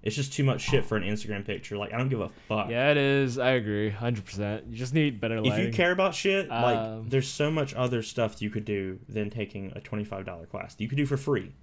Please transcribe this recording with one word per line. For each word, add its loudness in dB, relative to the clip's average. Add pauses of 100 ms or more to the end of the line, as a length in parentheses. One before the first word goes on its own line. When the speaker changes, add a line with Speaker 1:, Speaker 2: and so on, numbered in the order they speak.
Speaker 1:
It's 0
just -2
too 2
much 2
shit 4
for 0
an 2
Instagram -2
picture. -6
Like, -4
I -2
don't 0
give 0
a -2 (200)
fuck. 0
Speaker 2:
Yeah, 4
it 6
is. 4
I 4
agree. 2
Hundred -2
percent. -4
You -10
just -6
need 4
better 0
Speaker 1:
If 0
you 4
Speaker 2:
lighting. 0
Speaker 1:
care 4
about 2
shit, 0
like, 2
Speaker 2:
Um, -4
Speaker 1:
there's 2
so 0
much -2
other 0
stuff -2
you -2
could -4
do -2
than -2
taking -6
a -8
twenty-five -6
dollar -10
class -10
that -4
you -4
could -2
do 2
for 0
free -2 (100)